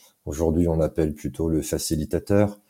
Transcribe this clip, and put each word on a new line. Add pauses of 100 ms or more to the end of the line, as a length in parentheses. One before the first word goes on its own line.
(240)
Aujourd'hui,
on
l'appelle
plutôt
le
facilitateur. (120)